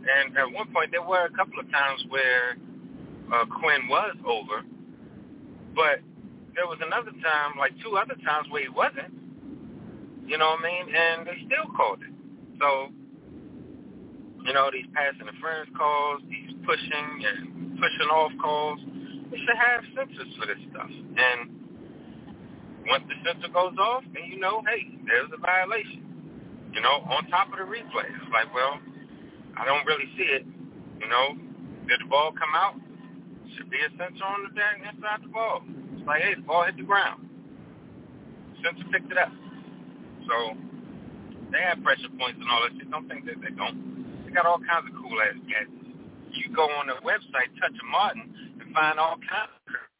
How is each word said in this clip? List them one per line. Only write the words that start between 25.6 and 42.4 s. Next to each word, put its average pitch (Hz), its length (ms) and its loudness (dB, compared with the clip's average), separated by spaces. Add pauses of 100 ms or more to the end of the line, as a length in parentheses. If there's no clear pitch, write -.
you 110 80 0
know, 135 260 6
on 151 220 0
top 190 180 6
of 196 100 -8
the 190 60 -4
replay. 190 480 -4
It's - 200 -8
like, 113 200 4
well, 135 260 2 (800)
I 117 80 -2
don't 143 220 4
really 139 320 2
see 180 180 2
it, 127 80 -2 (560)
you 107 80 -6
know. 131 300 4 (500)
Did 123 120 4
the - 100 -10
ball 147 220 6
come 156 220 0
out? 185 200 6 (840)
Should - 140 -12
be 143 80 -2
a 151 180 2
sensor 180 280 -6
on 202 200 -2
the 190 100 -10
back 208 300 2
inside 208 380 -4
the - 60 -16
ball. 220 340 0 (320)
It's - 120 -8
like, 151 160 4
hey, 190 120 4
the 170 80 -8
ball 170 220 4
hit 180 120 0
the - 60 -8
ground. 185 460 2 (1300)
Sensor 175 300 -2
picked - 180 0
it 185 80 2
up. 175 140 2 (960)
So 117 280 0 (960)
they 147 100 4
have 175 200 2
pressure 131 360 2
points 123 220 -2